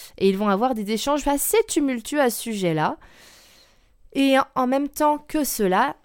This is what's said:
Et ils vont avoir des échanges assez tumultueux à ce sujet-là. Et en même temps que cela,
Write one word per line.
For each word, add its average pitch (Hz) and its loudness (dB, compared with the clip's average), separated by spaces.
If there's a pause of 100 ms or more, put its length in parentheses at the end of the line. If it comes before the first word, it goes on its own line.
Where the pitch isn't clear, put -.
(160)
Et 196 4
ils 190 0
vont 208 0
avoir 226 2
des 208 -6
échanges 277 -2
assez 285 0 (100)
tumultueux 277 -2
à 247 4
ce - -6
sujet-là. 185 -2 (1160)
Et 269 4 (180)
en 254 0
même 277 0
temps 294 0
que 302 -4
cela, 214 0 (100)